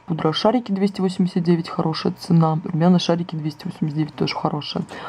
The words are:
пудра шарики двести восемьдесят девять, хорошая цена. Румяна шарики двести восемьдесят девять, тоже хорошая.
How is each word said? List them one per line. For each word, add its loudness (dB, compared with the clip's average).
пудра -2
шарики 0
двести 0
восемьдесят 0
девять, 2
хорошая -2
цена. 2
Румяна 4
шарики -2
двести -6
восемьдесят -4
девять, -2
тоже -2
хорошая. -4